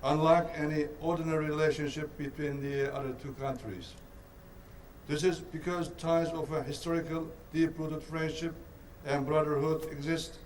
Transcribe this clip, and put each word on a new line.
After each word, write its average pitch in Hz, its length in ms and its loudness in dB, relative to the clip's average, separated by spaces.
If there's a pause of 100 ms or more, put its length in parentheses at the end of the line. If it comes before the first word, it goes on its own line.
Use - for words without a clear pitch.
unlike 160 520 6
any 151 300 2 (160)
ordinary 160 440 2
relationship 151 720 2
between 143 440 -4
the 139 340 0
other 135 260 -2
two 139 120 -8
countries. 117 600 -6 (1120)
This 147 160 0
is 175 160 4
because 170 580 -2
ties 165 320 4
of 156 240 -2
a 147 100 0
historical, 160 640 -2 (240)
deep-rooted 156 520 2
friendship 160 500 -2 (520)
and 143 200 2
brotherhood 151 680 2
exist 156 440 -2 (100)